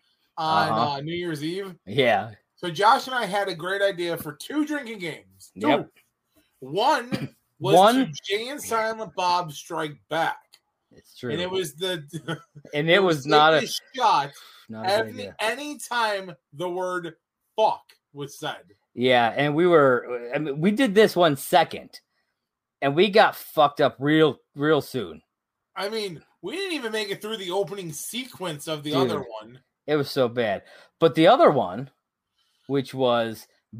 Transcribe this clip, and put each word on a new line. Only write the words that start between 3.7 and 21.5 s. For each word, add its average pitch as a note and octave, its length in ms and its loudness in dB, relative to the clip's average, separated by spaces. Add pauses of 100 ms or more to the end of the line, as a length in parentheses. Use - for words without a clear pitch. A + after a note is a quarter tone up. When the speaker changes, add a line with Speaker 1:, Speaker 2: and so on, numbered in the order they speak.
Speaker 1:
idea F3 340 -2
for D3+ 180 -10
two D4 300 -4
drinking C4+ 360 -8
games. C#3 500 -12 (100)
Two. D3+ 80 -2
Speaker 2:
Yep. C#3+ 200 0 (720)
Speaker 1:
One A#3+ 720 -2 (120)
Speaker 2:
<clears throat> - 120 -20
Speaker 1:
was E3 160 2
Speaker 2:
One. G#3 200 8 (120)
Speaker 1:
to D#3 60 -10 (120)
Jay A3 240 -4
and C#4+ 140 -10
Silent A3 540 -4
Bob F3 360 0
Strike D#3+ 440 -8 (120)
Back. D#3 300 -2 (540)
Speaker 2:
It's - 240 -20
true. B2 160 -8
Speaker 1:
And E3 80 -4
it F3+ 100 -6
was F3+ 240 -6
the E3+ 300 -6 (500)
<laughs> - 200 -16
Speaker 2:
And D3+ 140 -2
Speaker 1:
it E3+ 60 6
Speaker 2:
it G3 80 6
Speaker 1:
was E3 160 2
Speaker 2:
was C3 80 -12
not D#3 280 6
a D3 60 4
Speaker 1:
take - 80 -2
a - 40 -10 (260)
shot E3+ 320 2 (380)
Speaker 2:
not A2 160 -12
a F#3 40 -4
good G3 100 2
Speaker 1:
every, A2 140 -4
Speaker 2:
idea. G#2+ 280 -12
Speaker 1:
anytime A3 920 -4 (200)
the E3+ 160 -6
word F3+ 460 -4 (420)
"fuck" G3+ 260 0 (300)
was C#3+ 260 -14
said. C#3+ 240 -8 (320)
Speaker 2:
Yeah, A#2+ 420 4
and C#3+ 200 0
we F3 100 4
were, B2 680 4
I D3 40 0
mean, D3+ 220 -6
we F#3+ 100 2
did A3 240 0
this G#3 220 6
one E3 200 4
second, - 640 0 (800)